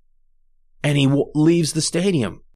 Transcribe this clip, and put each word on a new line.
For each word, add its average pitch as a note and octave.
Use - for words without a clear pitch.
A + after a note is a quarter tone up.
and D3
he C#3
w-, C#3
leaves D#3+
the D#3+
stadium. E3+